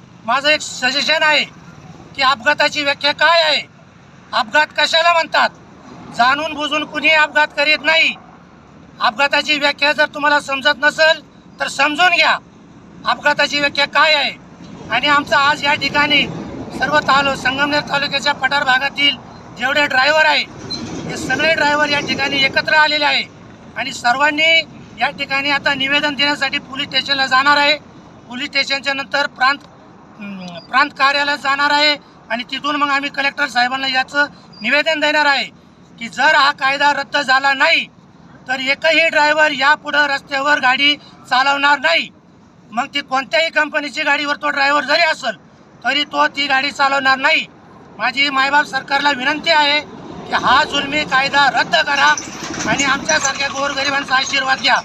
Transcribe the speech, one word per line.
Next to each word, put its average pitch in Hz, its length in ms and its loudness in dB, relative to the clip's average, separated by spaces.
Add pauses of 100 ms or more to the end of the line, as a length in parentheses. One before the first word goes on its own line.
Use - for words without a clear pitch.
(260)
माझं 269 240 0
एक 302 120 2
सजेशन 285 600 -2
आहे 294 200 2 (720)
की 277 60 -8
अपघाताची 285 600 0
व्याख्या 277 280 0
काय 320 320 4
आहे, 285 180 0 (720)
अपघात 254 340 2 (100)
कशाला 330 360 2
म्हणतात? 302 360 2 (680)
जाणून 285 360 2
बुजून 294 320 -4
कुणी 302 240 -2
अपघात 302 380 4 (100)
करीत 294 260 2
नाही. 311 300 2 (880)
अपघाताची 285 580 0
व्याख्या 285 340 0
जर 294 140 0
तुम्हाला 294 340 0
समजत 277 380 -2
नसेल, 302 440 2 (380)
तर 269 80 -4
समजून 302 420 0
घ्या 302 280 2 (680)
अपघाताची 285 540 0
व्याख्या 285 280 -2
काय 302 260 2
आहे. 262 180 -2 (600)
आणि 254 160 0
आमचा 294 300 2
आज 285 280 2
या 285 80 2
ठिकाणी 285 540 0 (520)
सर्व 285 200 0
तालु-, 277 360 2
संगमनेर 285 460 -2
तालुक्याच्या 277 520 -2
पठार 285 300 0
भागातील 269 540 0 (400)
जेवढे 285 300 0
ड्रायव्हर 285 380 4
आहे, 277 180 2 (640)
हे 247 80 -8
सगळे 294 380 0
ड्रायव्हर 294 340 0
या 285 100 0
ठिकाणी 269 440 -2
एकत्र 302 300 0
आलेले 302 320 2
आहे 269 180 0 (540)
आणि 254 140 -8
सर्वांनी 302 680 2 (380)
या 254 100 0
ठिकाणी 277 400 -4
आता 285 240 0
निवेदन 285 420 -2
देण्यासाठी 285 420 -2
पोलीस 269 300 -8
स्टेशनला 269 400 -2
जाणार 277 300 4
आहे. 285 200 2 (500)
पोलीस 254 220 -10
स्टेशनच्या 277 440 -2
नंतर 277 340 -2
प्रांत, 277 300 0 (640)
अं, 185 400 -14
प्रांत 285 300 0
कार्यालयात 285 480 0
जाणार 285 340 0
आहे 294 240 2 (340)
आणि 233 220 -4
तिथून 277 240 -4
मग 285 140 -2
आम्ही 277 200 -2
कलेक्टर 277 380 -2
साहेबांना 254 400 -2
याचं 262 380 0 (360)
निवेदन 294 380 0
देणार 294 260 2
आहे 269 200 2 (540)
की 233 100 -12
जर 285 260 2
हा 285 160 4
कायदा 285 420 0
रद्द 277 240 -4
झाला 269 360 2
नाही, 285 320 2 (640)
तर 262 120 -4
एकही 311 500 2
ड्रायव्हर 302 420 2
यापुढं 294 540 2
रस्त्यावर 277 540 0
गाडी 269 360 2 (340)
चालवणार 277 500 2
नाही. 311 300 0 (640)
मग 247 220 -4
ती 285 80 -4
कोणत्याही 277 480 -2
कंपनीची 294 540 -2
गाडीवर 285 320 0
तो 294 140 -4
ड्रायव्हर 285 340 2
जरी 294 180 0
असेल, 262 340 -2 (480)
तरी 277 200 -2
तो 294 240 0
ती 285 200 -4
गाडी 269 240 0
चालवणार 269 460 2
नाही. 277 280 0 (520)
माझी 254 320 -2
मायबाप 277 360 2
सरकारला 277 460 0
विनंती 294 380 -2
आहे 294 320 4 (460)
की 240 60 -4
हा 247 300 4
जुलमी 285 400 -4
कायदा 277 460 2
रद्द 311 260 0
करा 294 400 2 (540)
आणि 254 140 0
आमच्यासारख्या 277 640 -2
गोरगरिबांचा 277 680 -2
आशीर्वाद 262 440 -2
घ्या, 226 260 2